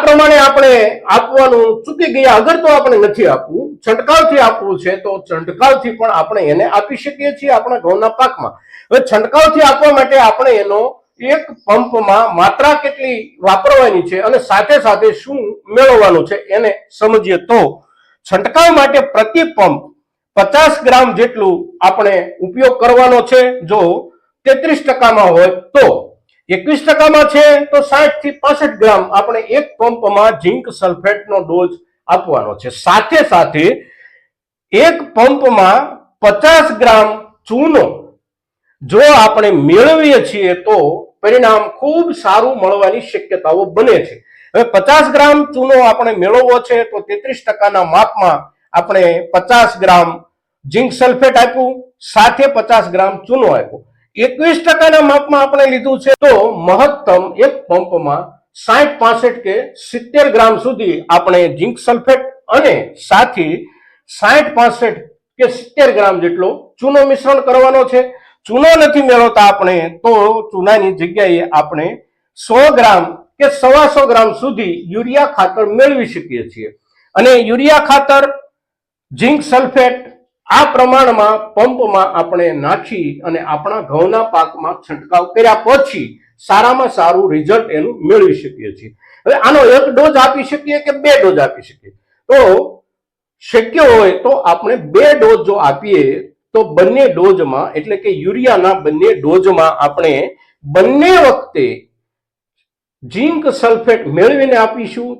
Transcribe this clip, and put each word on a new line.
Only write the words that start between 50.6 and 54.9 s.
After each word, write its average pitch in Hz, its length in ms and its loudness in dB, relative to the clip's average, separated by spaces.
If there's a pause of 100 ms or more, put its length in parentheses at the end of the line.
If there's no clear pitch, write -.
ઝિંક 208 280 -4
સલ્ફેટ 254 440 2
આપ્યું, 254 380 0 (240)
સાથે 240 560 0
પચાસ 220 360 0
ગ્રામ 190 220 -2 (140)
ચૂનો 240 220 0
આપ્યો. 123 320 -4 (360)
એકવીસ 277 460 -2
ટકાના 311 480 2